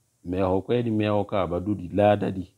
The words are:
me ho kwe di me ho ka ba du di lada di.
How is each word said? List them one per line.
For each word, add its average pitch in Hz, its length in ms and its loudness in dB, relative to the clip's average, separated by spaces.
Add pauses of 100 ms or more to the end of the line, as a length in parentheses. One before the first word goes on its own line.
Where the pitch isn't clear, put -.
(240)
me 90 180 -2
ho 95 200 0
kwe 120 220 0
di 117 80 -2
me 107 180 0
ho 104 160 2
ka 95 220 -2
ba 87 120 -4
du 98 160 -2
di 87 140 -8
lada 101 420 4
di. 95 160 -8 (100)